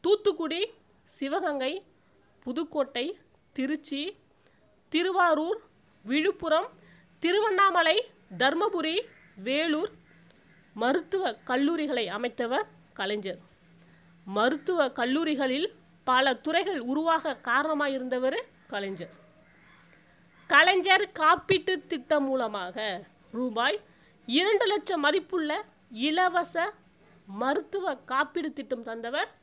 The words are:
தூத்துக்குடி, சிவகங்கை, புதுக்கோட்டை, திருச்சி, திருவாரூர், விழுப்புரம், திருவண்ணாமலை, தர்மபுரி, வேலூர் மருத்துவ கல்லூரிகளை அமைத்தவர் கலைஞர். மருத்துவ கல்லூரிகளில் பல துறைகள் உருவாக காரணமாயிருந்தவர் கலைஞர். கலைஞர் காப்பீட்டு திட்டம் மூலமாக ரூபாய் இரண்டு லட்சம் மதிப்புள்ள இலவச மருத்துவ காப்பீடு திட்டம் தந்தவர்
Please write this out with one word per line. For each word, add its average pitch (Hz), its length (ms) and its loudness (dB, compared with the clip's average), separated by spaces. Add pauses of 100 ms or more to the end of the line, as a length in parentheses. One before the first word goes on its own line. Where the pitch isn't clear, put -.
தூத்துக்குடி, 339 580 0 (560)
சிவகங்கை, 277 560 -2 (680)
புதுக்கோட்டை, 277 640 -4 (500)
திருச்சி, 285 460 -6 (920)
திருவாரூர், 349 680 2 (460)
விழுப்புரம், 320 640 0 (540)
திருவண்ணாமலை, 381 760 4 (440)
தர்மபுரி, 330 540 0 (520)
வேலூர் 311 440 0 (840)
மருத்துவ 285 560 0 (180)
கல்லூரிகளை 277 560 0 (120)
அமைத்தவர் 247 500 -4 (320)
கலைஞர். 202 420 -6 (840)
மருத்துவ 262 520 0 (200)
கல்லூரிகளில் 277 680 0 (380)
பல 262 260 4 (120)
துறைகள் 330 360 0 (100)
உருவாக 320 480 0 (100)
காரணமாயிருந்தவர் 269 880 0 (320)
கலைஞர். 196 420 -8 (1400)
கலைஞர் 370 540 6 (160)
காப்பீட்டு 359 540 2 (180)
திட்டம் 294 360 0
மூலமாக 214 500 -4 (600)
ரூபாய் 247 400 0 (500)
இரண்டு 381 440 2
லட்சம் 339 340 -2
மதிப்புள்ள 311 460 0 (560)
இலவச 349 480 0 (840)
மருத்துவ 311 520 -2 (180)
காப்பீடு 294 460 -2
திட்டம் 233 300 -8
தந்தவர் 233 420 -6 (140)